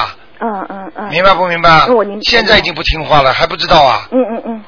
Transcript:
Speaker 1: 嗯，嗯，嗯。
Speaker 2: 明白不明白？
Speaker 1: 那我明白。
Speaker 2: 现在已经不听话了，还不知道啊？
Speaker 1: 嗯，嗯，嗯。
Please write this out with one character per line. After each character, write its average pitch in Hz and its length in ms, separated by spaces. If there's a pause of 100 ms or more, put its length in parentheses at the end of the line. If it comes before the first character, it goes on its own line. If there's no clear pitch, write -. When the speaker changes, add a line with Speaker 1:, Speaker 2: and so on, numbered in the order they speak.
(400)
Speaker 1:
嗯， 208 280
嗯， 190 280
嗯。 208 120
Speaker 2:
明 175 160
白 196 80
不 185 140
明 170 160
白？ 160 260
Speaker 1:
那 247 60
我 220 100
明 202 120
白。 214 80
Speaker 2:
现 226 200
在 220 140
已 - 20
经 170 140
不 156 80
听 160 220
话 143 180
了， 131 100
还 131 140
不 185 100
知 170 100
道 165 180
啊？ 117 260
Speaker 1:
嗯， 254 100
嗯， 226 240
嗯。 220 240